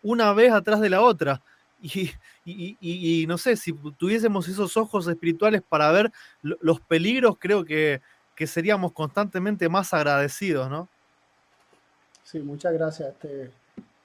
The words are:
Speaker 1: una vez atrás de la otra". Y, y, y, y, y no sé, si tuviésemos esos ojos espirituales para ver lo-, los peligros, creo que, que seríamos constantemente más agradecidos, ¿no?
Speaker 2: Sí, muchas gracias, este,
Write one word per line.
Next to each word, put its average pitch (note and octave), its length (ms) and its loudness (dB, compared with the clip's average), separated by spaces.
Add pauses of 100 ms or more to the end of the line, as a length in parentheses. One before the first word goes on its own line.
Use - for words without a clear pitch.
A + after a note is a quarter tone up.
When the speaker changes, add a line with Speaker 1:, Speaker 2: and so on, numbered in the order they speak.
Speaker 1:
una A3 300 2
vez A3 220 6
atrás G#3+ 260 2
de G#3+ 100 2
la F#3 120 4
otra". D#3 400 2 (400)
Y, F3+ 300 -6 (340)
y, F#3 320 -12
y, - 20 -
y, E3+ 440 -2
y D#3+ 40 -4
no E3+ 100 -4
sé, A3+ 200 0
si E3+ 160 -6
tuviésemos F3+ 760 -2
esos F#3+ 300 -4
ojos G#3+ 300 -2
espirituales E3+ 600 0
para D3+ 240 4
ver G#3+ 200 4 (300)
lo-, D3+ 200 -6
los D#3+ 180 2
peligros, G#3+ 580 2
creo F#3+ 280 0
que, D3+ 360 0 (340)
que D#3 120 -6
seríamos F#3 460 -2
constantemente F#3+ 720 -2
más F3+ 260 -2
agradecidos, C#3+ 760 0
¿no? D#3+ 180 -8 (1400)
Speaker 2:
Sí, - 160 -12
muchas D3 340 -6
gracias, D#3+ 360 -4
este, C#3 420 -14 (540)